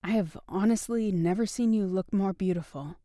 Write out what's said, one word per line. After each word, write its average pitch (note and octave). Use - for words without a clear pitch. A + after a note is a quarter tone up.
I -
have G3
honestly A3
never F3+
seen A3+
you A3
look F#3
more G3
beautiful. F3